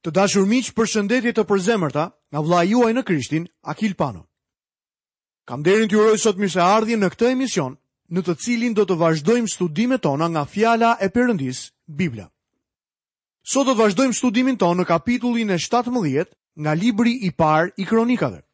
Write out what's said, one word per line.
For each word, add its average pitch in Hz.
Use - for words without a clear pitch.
Të 165
dashur 196
miq, 233
përshëndetje 220
të 220
përzemërta 180
nga 147
vllai 175
juaj 233
në 247
Krishtin, 160
Akil 190
Pano. 113
Kam 127
nderin 208
t'ju 214
uroj 214
sot 208
mirëseardhje 202
në 185
këtë 240
emision, 190
në 180
të 175
cilin 233
do 208
të 180
vazhdojmë 170
studimet 196
tona 156
nga 156
fjala 226
e 196
Perëndis, 185
Bibla. 143
Sot 269
do 262
të 220
vazhdojmë 220
studimin 254
tonë 175
në 165
kapitullin 233
e 170
shtatëmbëdhjetë 226
nga 151
libri 233
i 175
parë 160
i 185
Kronikave. 226